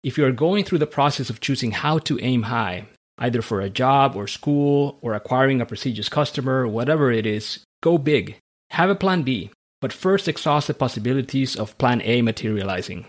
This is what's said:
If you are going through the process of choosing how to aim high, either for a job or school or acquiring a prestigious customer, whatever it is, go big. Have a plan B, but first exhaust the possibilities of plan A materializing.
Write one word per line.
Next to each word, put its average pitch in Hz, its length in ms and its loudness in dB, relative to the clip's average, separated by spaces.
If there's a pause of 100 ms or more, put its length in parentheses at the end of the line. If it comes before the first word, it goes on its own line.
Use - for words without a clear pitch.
If 135 140 -4
you 151 80 4
are 131 80 4
going 170 320 2
through 180 140 0
the 147 80 2
process 143 420 0
of 113 120 -8
choosing 123 320 -2
how 156 260 0
to 151 220 -2
aim 120 240 2
high, 107 420 -4 (320)
either 120 240 0
for 101 180 -2
a 98 80 -2
job 131 480 2
or 101 100 -6
school 143 760 0
or 117 100 -4
acquiring 127 480 2
a 117 60 -2
prestigious 107 420 -6
customer, 131 580 0
whatever 123 460 2
it 110 140 0
is, 107 340 -4 (220)
go 170 160 4
big. 135 400 0 (320)
Have 175 180 2
a 196 60 2
plan 185 280 0
B, 123 280 -2 (320)
but 123 100 -4
first 196 360 0
exhaust 151 400 0
the 151 60 -2
possibilities 131 840 -2
of 110 200 -6
plan 123 280 2
A 120 180 2
materializing. 101 880 -2